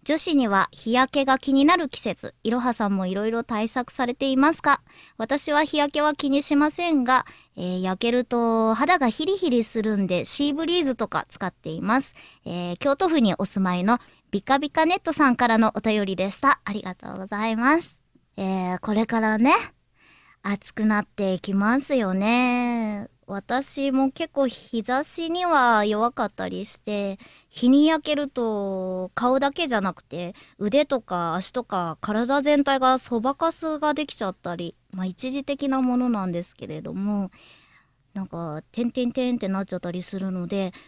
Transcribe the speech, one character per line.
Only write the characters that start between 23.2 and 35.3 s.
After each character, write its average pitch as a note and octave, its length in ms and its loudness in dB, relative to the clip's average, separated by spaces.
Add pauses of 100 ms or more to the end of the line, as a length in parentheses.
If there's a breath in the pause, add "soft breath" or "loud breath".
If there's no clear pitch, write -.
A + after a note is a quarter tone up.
私 C4+ 680 -4
も C4+ 200 2
結 - 220 -8
構 C#4 120 2
日 - 380 -6
差 B3+ 200 -2
し E4 280 -6
に F4+ 140 -2
は B3 380 4
弱 G#3+ 280 0
か - 140 -4
っ - 60 -6
た F#3+ 160 -8
り F#3 180 -8
し - 120 -12
て、 G3+ 400 -6 (320 loud breath)
日 - 200 2
に C#4+ 180 8
焼 D#4+ 160 2
け D4+ 120 -2
る C#4+ 120 -2
と G3 880 -4
顔 B3+ 240 2
だ C#4 100 2
け D#4+ 180 -4
じ B3+ 60 -2
ゃ G#3 80 2
な F#3+ 140 -2
く - 80 -20
て、 F3 320 -10 (240 loud breath)
腕 A#3+ 260 2
と B3+ 160 -2
か F3 320 -4
足 F#3 180 -4
と B3 120 -6
か F3 380 -4
体 A#3+ 420 0
全 C#4+ 200 4
体 C#4 140 2
が C4 220 4
そ A#3+ 200 -4
ば C4 140 0
か E4 180 0
す D#4 280 -6
が D4 160 2
で D4+ 100 -2
き - 80 -10
ち - 100 -8
ゃ F#3+ 60 -4
っ F#3 60 -8
た F3 200 -10
り、 E3+ 200 -10 (180)
ま F#3 80 -8
あ、 F#3 60 -2
一 B3 240 -6